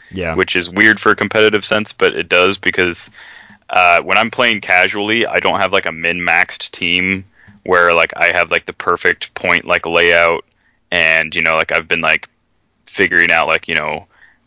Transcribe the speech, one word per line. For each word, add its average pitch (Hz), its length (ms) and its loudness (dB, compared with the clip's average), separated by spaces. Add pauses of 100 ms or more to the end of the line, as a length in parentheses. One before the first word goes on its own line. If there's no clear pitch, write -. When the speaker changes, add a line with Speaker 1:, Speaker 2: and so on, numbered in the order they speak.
(100)
Speaker 1:
Yeah. 85 240 -6
Speaker 2:
which 90 220 -2
is 90 120 -2
weird 104 300 2
for 107 140 2
a - 40 0
competitive 107 480 2
sense, 107 280 -2
but 87 240 0
it 87 120 -6
does 90 300 0
because, 90 500 -4 (640)
uh, 87 300 4
when 92 180 0
I'm 113 140 0
playing 117 300 -2
casually, 101 640 0
I 90 120 -2
don't 92 220 0
have, 95 120 -2
like, 95 140 0
a 85 60 -6
min-maxed 85 800 -2
team 92 520 -2 (420)
where, 87 280 4
like, 82 200 2
I 85 200 0
have, 85 160 0
like, 85 160 -2
the 85 80 -12
perfect - 580 -2
point, - 320 -2
like, 87 220 0
layout, 85 580 2 (460)
and, 80 440 0
you 87 60 -4
know, 82 160 0
like, 80 160 -2
I've 82 160 -2
been, 82 140 -2
like, 80 260 -2 (560)
figuring 85 480 2
out, 80 160 2
like, 80 200 -2
you 82 60 -4
know, 76 320 -6 (400)